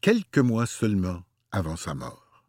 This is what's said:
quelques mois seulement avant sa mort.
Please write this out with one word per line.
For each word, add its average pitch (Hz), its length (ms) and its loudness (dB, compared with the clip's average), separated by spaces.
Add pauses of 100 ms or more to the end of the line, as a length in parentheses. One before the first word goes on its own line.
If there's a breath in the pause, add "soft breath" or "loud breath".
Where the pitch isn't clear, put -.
quelques 208 380 2
mois 120 260 2
seulement 92 560 0 (300)
avant 82 240 -2
sa 85 180 -8
mort. - 560 -14